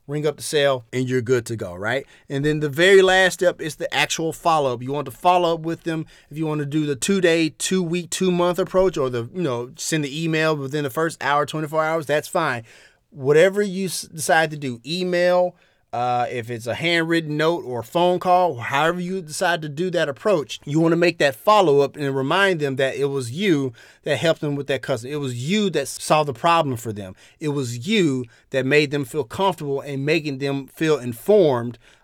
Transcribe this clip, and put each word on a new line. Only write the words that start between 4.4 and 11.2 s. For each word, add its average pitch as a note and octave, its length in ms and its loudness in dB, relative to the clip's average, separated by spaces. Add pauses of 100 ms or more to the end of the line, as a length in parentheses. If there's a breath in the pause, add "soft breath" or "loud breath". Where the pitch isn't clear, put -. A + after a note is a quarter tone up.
You C3 100 -8
want C#3+ 120 -4
to C3+ 80 -12
follow F3+ 420 2
up D#3+ 60 -4
with D#3+ 240 -8
them. D#3+ 220 -4 (220 soft breath)
If C#3+ 100 -14
you D#3+ 80 -4
want D3+ 120 -2
to D3 80 -4
do D3 200 -2
the C#3+ 100 -2
two-day, E3+ 540 2
two-week, F3 600 -2
two-month F3+ 480 0
approach F#3 380 2
or C3 140 0
the, A#2+ 220 -4
you F3+ 100 -6
know, B2 340 -4
send D#3 280 -2
the D3 200 -6
email D#3+ 320 0
within C#3 260 -4
the C#3 80 -4
first D#3+ 320 -4